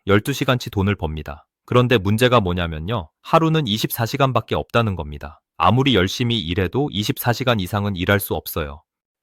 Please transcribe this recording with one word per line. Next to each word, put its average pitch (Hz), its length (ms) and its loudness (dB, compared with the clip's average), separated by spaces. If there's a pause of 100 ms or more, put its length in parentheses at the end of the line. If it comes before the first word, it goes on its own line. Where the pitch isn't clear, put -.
열두 104 260 2
시간치 127 380 -2
돈을 101 260 0
법니다. 78 520 -8 (180)
그런데 123 320 4
문제가 110 420 4
뭐냐면요. 87 720 -4 (140)
하루는 160 420 2
이십사 113 400 -2
시간밖에 131 480 -2
없다는 101 420 0
겁니다. 76 460 -12 (160)
아무리 123 380 4
열심히 113 440 0
일해도 90 520 -2
이십사 110 420 -2
시간 120 260 0
이상은 101 360 -4
일할 90 240 2
수 - 160 -4
없어요. 73 480 -8 (400)